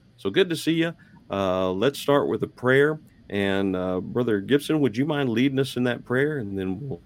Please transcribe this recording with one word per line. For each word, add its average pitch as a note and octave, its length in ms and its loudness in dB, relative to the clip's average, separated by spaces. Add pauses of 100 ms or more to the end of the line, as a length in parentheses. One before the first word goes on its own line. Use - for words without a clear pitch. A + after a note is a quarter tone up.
(160)
So - 120 -8
good F3 220 2
to E3 60 -4
see D#3+ 180 -2
you. E3 180 0 (380)
Uh, F#2 400 0
let's G#2 280 0
start - 300 2
with C3+ 140 -2
a - 60 0
prayer. C#3+ 520 2 (300)
And, G2 460 0
uh, F#2 240 -2
Brother A#2 400 0
Gibson, C#3+ 400 0
would A#2 160 0
you C3+ 100 0
mind C#3+ 240 0
leading C3 300 2
us C3+ 160 -4
in B2 80 0
that A#2+ 200 -2
prayer? C#3+ 340 0
And G2+ 200 -6
then F#2 220 -2
we'll, C3 260 -10